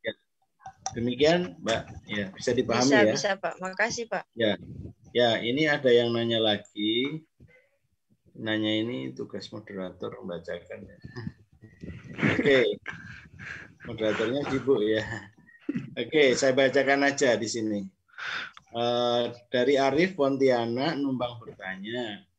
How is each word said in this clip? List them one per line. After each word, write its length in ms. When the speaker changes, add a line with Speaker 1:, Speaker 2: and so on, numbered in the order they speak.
Speaker 1:
Ya. 80
Demikian, 720
Mbak. 180
Ya, 160
bisa 240
dipahami, 400
Speaker 2:
Bisa, 80
Speaker 1:
ya? 80
Speaker 2:
bisa, 320
Pak. 160
Makasih, 480
Pak. 320
Speaker 1:
Ya. 240
Ya, 240
ini 240
ada 240
yang 240
nanya 320
lagi. 800
Nanya 320
ini 480
tugas 400
moderator 640
membacakan, 720
ya. 80
Oke. 480
Moderatornya 640
sibuk, 320
ya. 240
Oke, 400
saya 160
bacakan 560
aja 320
di 80
sini. 400
Eh, 560
dari 240
Arif 400
Pontianak, 800
Numbang 400
bertanya 880